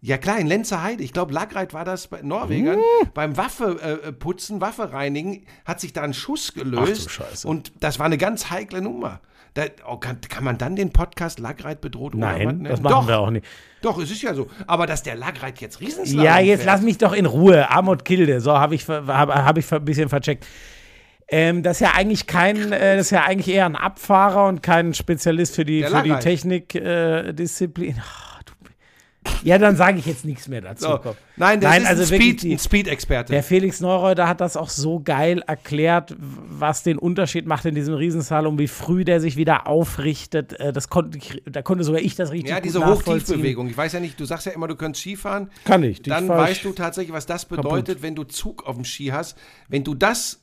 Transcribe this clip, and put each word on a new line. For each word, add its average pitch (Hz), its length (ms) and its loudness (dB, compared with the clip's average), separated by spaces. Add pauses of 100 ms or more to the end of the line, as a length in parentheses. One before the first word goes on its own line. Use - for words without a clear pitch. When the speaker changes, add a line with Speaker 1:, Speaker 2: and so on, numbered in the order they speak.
Speaker 1:
Ja - 180 -2
klar, 202 180 -2
in 185 80 0
Lenzerheide. 196 580 -2
Ich 120 100 -10
glaub, 180 180 -4
Lagreit 185 420 -6
war 160 100 -10
das 185 240 -8
bei 160 140 -16
Norwegern. 196 540 -2
Speaker 2:
Hm. 453 400 4
Speaker 1:
Beim 151 200 -4
Waffe, 165 720 -4
äh, 156 60 -10
putzen, 180 500 -8
Waffe 214 320 -6
reinigen, 147 540 -6 (180)
hat 175 160 -8
sich 180 120 -12
da 151 100 -6
ein 143 100 -4
Schuss - 400 -8
gelöst. 135 480 -2
Speaker 2:
Ach - 40 -8
du - 40 -14
Scheiße. - 380 -12
Speaker 1:
Und 156 320 -6
das 151 180 -2
war 151 80 -2
eine 160 140 2
ganz 202 320 -2
heikle 185 320 -8
Nummer. 120 360 -8 (360)
Da, 143 80 -4 (240)
oh, 120 100 -8
kann, 123 240 -10
kann - 220 -12
man 123 160 -2
dann 139 160 -6
den 196 180 -2
Podcast 170 460 0
Lagreit 147 420 -12
bedroht 135 320 -10
Speaker 2:
Nein, 107 220 -2
Speaker 1:
Odermatt 110 220 -2
nennen? 151 120 -8
Speaker 2:
das 123 120 -2
machen 139 120 6
Speaker 1:
Doch. 131 140 4
Speaker 2:
wir 113 120 2
auch 107 120 0
nicht. 110 160 -4 (340)
Speaker 1:
Doch, 226 180 -2
es 160 120 -6
ist 214 100 -10
ja 233 140 -4
so. 147 120 -6 (200)
Aber 170 180 0
dass 165 160 -4
der 120 140 -10
Lagreit 131 440 -10
jetzt - 220 -16
Riesenslalom 202 420 0
Speaker 2:
Ja, 160 140 8
jetzt 190 240 6
Speaker 1:
fährt. 196 140 4
Speaker 2:
lass 190 80 2
mich 226 160 2
doch 190 140 4
in 202 120 2
Ruhe. 156 460 8
Armut 180 340 2
Kilde. 165 360 4
So, 143 120 4
hab 147 200 4
ich 156 120 -4
ver-, 151 220 -4
hab, 139 260 4
hab 143 240 4
ich 165 80 0
ver-, 160 120 -2
ein 151 80 -2
bisschen 151 240 0
vercheckt. 143 360 -2 (840)
Ähm, 165 320 2
das 175 160 0
ist - 40 0
ja 190 120 6
eigentlich 196 320 2
kein, 208 460 2
äh, 196 240 4
das 196 120 2
ist - 40 -2
ja 180 140 4
eigentlich 185 280 0
eher 190 120 4
ein 160 100 -2
Abfahrer 196 720 4
und 185 160 -2
kein 170 300 4
Spezialist 170 640 0
für 160 100 0
die, 156 160 0
Speaker 1:
Der 147 80 0
Speaker 2:
für 247 140 2
die 151 60 2
Speaker 1:
Lagreit. 147 140 2
Speaker 2:
Technik, 175 520 -2
äh, 170 580 -2
Disziplin. 165 680 -4
Ah, - 460 -18
du, - 80 -20 (880)
ja, 175 140 6
dann 208 180 8
sag 180 220 4
ich 143 80 -4
jetzt 165 180 -6
nichts 147 240 -10
mehr 123 140 -8
dazu. 95 260 -10
Speaker 1:
So. 156 120 0
Speaker 2:
Komm. 113 160 -10 (200)
Speaker 1:
Nein, 208 240 4
das 147 100 4
Speaker 2:
Nein, 175 120 8
Speaker 1:
ist 240 80 4
Speaker 2:
also 180 140 4
Speaker 1:
ein 160 80 2
Speaker 2:
wirklich - 180 6
Speaker 1:
Speed-, - 140 -2
Speaker 2:
die, 165 100 0
Speaker 1:
ein 139 60 -2
Speed-Experte. 147 760 0
Speaker 2:
der 143 100 2
Felix 190 380 2
Neureuter 180 480 2
hat 170 100 -2
das 180 160 -2
auch 156 140 -6
so 156 320 -2
geil 156 440 0
erklärt, 156 720 0
was 147 640 -6
den 165 140 0
Unterschied 175 480 -2
macht 156 200 0
in 160 100 0
diesem 147 200 -2
Riesenslalom, 156 600 0
wie 147 120 0
früh 180 340 -2
der 175 160 4
sich 156 160 -2
wieder 156 320 2
aufrichtet. 156 880 -2
Äh, 143 140 -4
das 135 160 -6
konnte 156 300 -2
ich, - 280 -14
da 143 160 -8
konnte 175 220 0
sogar 156 160 0
ich 190 160 -2
das 165 160 -4
richtig 147 200 -6
Speaker 1:
Ja, 165 40 -2
Speaker 2:
gut 185 120 -4
Speaker 1:
diese 175 120 0
Speaker 2:
nachvollziehen. 170 360 4
Speaker 1:
Hochtiefbewegung. 147 540 -2
Ich 117 60 -10
weiß 156 160 -4
ja 175 80 -6
nicht, 170 180 -8
du 151 60 -10
sagst 156 220 -8
ja 190 80 -8
immer, 160 160 -8
du 156 80 -8
könntest 156 260 -8
Skifahren. 196 480 -8 (140)
Speaker 2:
Kann 185 180 6
ich. 104 140 0
Ich - 60 -20
Speaker 1:
Dann 165 240 -2
Speaker 2:
fahr 175 100 2
Speaker 1:
weißt 165 160 4
Speaker 2:
ich 190 80 -6
Speaker 1:
du 196 100 -6
tatsächlich, 175 420 -8
was 151 120 -8
das 175 240 -8
Speaker 2:
kaputt. 151 160 -4
Speaker 1:
bedeutet, 147 360 -4
wenn 156 140 -8
du 151 80 -8
Zug - 420 -10
auf 131 120 -8
dem 123 80 -10
Ski 143 220 -8
hast. 139 300 -6 (300)
Wenn 143 160 -2
du 151 100 -6
das 202 500 -2